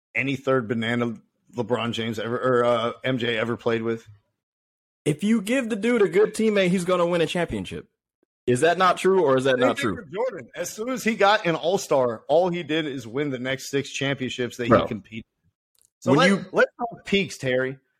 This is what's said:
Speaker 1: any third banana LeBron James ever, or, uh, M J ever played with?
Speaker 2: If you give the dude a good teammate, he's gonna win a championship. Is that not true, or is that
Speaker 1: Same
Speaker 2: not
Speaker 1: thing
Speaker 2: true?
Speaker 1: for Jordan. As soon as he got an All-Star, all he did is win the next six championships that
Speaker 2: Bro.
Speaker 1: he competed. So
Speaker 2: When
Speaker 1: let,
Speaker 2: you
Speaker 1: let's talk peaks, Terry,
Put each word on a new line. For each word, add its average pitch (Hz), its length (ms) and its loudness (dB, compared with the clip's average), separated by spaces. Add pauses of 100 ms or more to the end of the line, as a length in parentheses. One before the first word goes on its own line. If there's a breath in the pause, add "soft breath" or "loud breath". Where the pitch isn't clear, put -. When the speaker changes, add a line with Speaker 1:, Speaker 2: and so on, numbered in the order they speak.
(140)
Speaker 1:
any 131 220 -2
third 131 320 0
banana 117 460 -2 (400)
LeBron 117 380 -2
James 113 260 -6
ever, 117 200 -4
or, 123 260 2
uh, 120 280 2 (120)
M 131 140 0
J 117 200 -2
ever 117 180 -2
played 117 260 -2
with? 113 240 -4 (1000)
Speaker 2:
If 147 180 -2
you 220 180 2
give 226 280 -2
the 220 80 -2
dude 226 260 2
a 190 60 4
good 202 260 2
teammate, 208 360 2
he's 180 140 2
gonna 180 220 2
win 175 140 0
a 156 60 2
championship. 113 640 -6 (580)
Is 123 140 2
that 170 180 4
not 180 200 4
true, 190 260 4
or 131 120 4
is 131 80 2
that 135 140 4
Speaker 1:
Same - 20 -2
Speaker 2:
not 127 160 4
Speaker 1:
thing 277 60 -4
Speaker 2:
true? 110 140 -2
Speaker 1:
for 233 80 -10
Jordan. 180 500 -8
As 170 160 -8
soon 220 200 -8
as 247 120 -6
he 220 140 -2
got 196 300 2
an 165 100 2
All-Star, 139 720 0
all 170 200 4
he 175 140 -4
did 156 240 -2
is 131 200 -8
win 139 240 -4
the 127 100 -6
next 131 300 -6
six 139 200 -2
championships 127 680 -4
that 120 100 -2
Speaker 2:
Bro. 120 140 6
Speaker 1:
he - 60 -6
competed. 110 360 -12 (720)
So 123 140 0
Speaker 2:
When 139 60 6
Speaker 1:
let, 269 100 6
Speaker 2:
you 196 240 2
Speaker 1:
let's 220 260 2
talk 240 260 -10
peaks, 196 340 -2
Terry, 131 400 -2 (220)